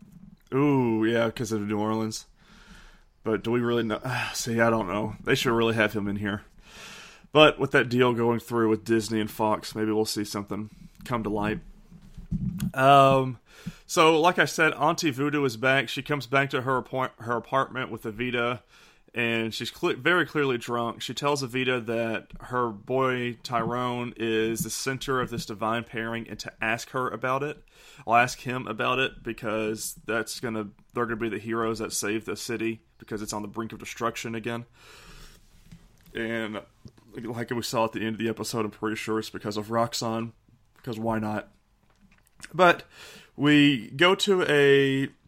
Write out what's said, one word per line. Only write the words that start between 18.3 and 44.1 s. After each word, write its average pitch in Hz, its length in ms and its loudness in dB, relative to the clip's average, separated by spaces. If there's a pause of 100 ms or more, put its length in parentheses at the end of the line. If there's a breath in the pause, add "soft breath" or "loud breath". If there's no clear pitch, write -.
and 117 380 0
she's - 180 -8
cle-, 170 240 -2
very 156 320 2
clearly 135 320 0
drunk. 117 440 -4
She 127 120 -8
tells 143 280 -2
Evita 127 440 -2
that 113 420 -4 (120)
her 123 280 -2
boy 123 760 -2
Tyrone 120 720 -4
is 110 440 0
the 110 100 -6
center 131 500 -4
of 120 100 -4
this 117 160 -6
divine 113 380 -4
pairing, 113 440 -8
and 104 120 -12
to - 200 -14
ask 113 300 -4
her 127 180 -4
about 127 340 -2
it, 147 200 -8 (440 loud breath)
I'll 113 100 4
ask 123 240 2
him 127 260 -6
about 123 320 -2
it, - 240 -4
because 110 720 -6 (100)
that's 110 360 -4
gonna, 110 280 -6 (260)
they're 120 120 -2
gonna 113 100 -6
be 113 120 -4
the 101 100 -4
heroes 113 420 -4
that 92 120 -6
save 107 320 -4
the 104 120 -6
city, 113 440 -4 (180)
because 104 240 -10
it's 107 100 -8
on 104 100 -6
the 104 60 -10
brink 110 240 -8
of 110 60 -14
destruction 113 560 -6
again. 117 300 -6 (1500 loud breath)
And 113 460 -6 (560)
like 117 340 -8
we 120 120 -4
saw 113 220 0
at 110 80 -2
the 113 80 -6
end 110 140 -4
of 98 40 -10
the 113 100 -2
episode, 110 360 -4
I'm 104 60 -4
pretty 110 260 -4
sure 110 220 -2
it's 110 120 -6
because 104 260 -8
of 107 140 -6
Roxanne, 117 640 -2 (440)
because 110 220 -10
why 113 200 -2
not? 107 300 -4 (1080)
But 175 300 6 (520 loud breath)
we 143 540 6
go 175 240 6